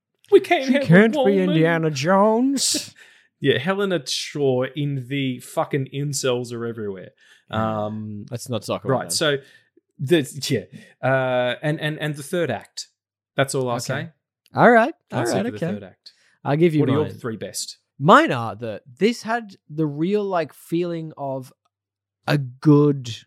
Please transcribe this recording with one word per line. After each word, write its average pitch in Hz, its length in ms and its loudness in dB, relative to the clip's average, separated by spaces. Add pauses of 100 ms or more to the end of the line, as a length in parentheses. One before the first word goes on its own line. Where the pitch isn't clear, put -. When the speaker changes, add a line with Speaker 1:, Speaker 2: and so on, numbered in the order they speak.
(300)
Speaker 1:
We 403 100 10
can't 320 260 0
Speaker 2:
She 262 60 2
Speaker 1:
have 277 100 2
a 262 40 -2
Speaker 2:
can't 208 260 8
be 302 60 -2
Speaker 1:
woman. 202 200 4 (120)
Speaker 2:
Indiana 160 400 2
Jones. 220 1080 0
Speaker 1:
<laughs> - 60 -20 (360)
Yeah, 135 180 2
Helena 190 480 -2
Shaw 135 560 -2 (120)
in 143 340 -6
the 131 320 -4
fucking 151 520 -4
incels 135 580 -4
are 117 140 -8
everywhere. 104 460 -10 (400)
Speaker 2:
Yeah. 110 340 -2
Speaker 1:
Um, 107 460 -10
Speaker 2:
Let's 120 180 -10
not 113 140 -4
talk 101 240 -6
about 131 80 -2
Speaker 1:
right, 101 160 -4
Speaker 2:
that. 85 40 -4
Speaker 1:
so 147 220 2 (600)
the, 143 280 2 (220)
yeah, - 580 -6
uh, 127 540 0
and, 151 180 -2
and, 151 200 -4
and 151 180 -4
the 147 60 -14
third 170 280 -2
act. - 380 -8 (480)
That's 135 180 0
all 127 140 -2
I'll 120 80 -2
Speaker 2:
Okay. 117 80 -8
Speaker 1:
say. 156 260 -8 (440)
Speaker 2:
All 160 160 6
right, 247 240 4 (180)
all 117 60 -4
Speaker 1:
That's - 140 0
it - 20 0
Speaker 2:
right, - 100 0
Speaker 1:
for - 60 -4
the - 60 -12 (100)
Speaker 2:
okay. - 80 -4
Speaker 1:
third 101 100 -12
act. - 280 -20 (300)
Speaker 2:
I'll 139 140 0
give 165 180 6
you 151 60 4
Speaker 1:
What 127 80 4
are 139 40 2
Speaker 2:
mine. 151 140 2
Speaker 1:
your 101 60 -10
three 110 240 -8
best? - 420 -10 (200)
Speaker 2:
Mine 214 340 6
are 117 240 -4
that 110 260 -8 (160)
this 226 260 0
had 220 320 -8 (120)
the 156 180 -4
real, 180 380 -2
like, 170 300 -4
feeling 170 640 -6
of 135 340 -8 (720)
a 147 120 2
good 139 760 2 (120)